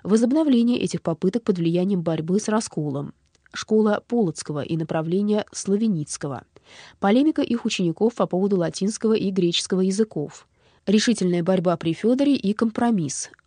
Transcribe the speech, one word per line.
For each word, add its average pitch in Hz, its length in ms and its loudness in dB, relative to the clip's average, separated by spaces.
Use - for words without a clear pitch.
Возобновление 240 800 2
этих - 220 -4
попыток 180 420 -2
под 185 140 0
влиянием 175 440 0
борьбы 165 380 -2
с - 80 -6
расколом. 147 640 -4
Школа 214 560 0
Полоцкого 160 540 -2
и 165 140 -4
направление 175 760 -2
Славеницкого. 185 880 -4
Полемика 269 440 2
их 233 220 -2
учеников 202 520 0
по 185 100 0
поводу 196 300 0
латинского 190 560 -2
и 202 180 0
греческого 185 520 0
языков. 190 680 -2
Решительная 190 600 2
борьба 180 320 2
при 165 160 -2
Фёдоре 262 420 2
и 208 200 -2
компромисс. 220 760 -2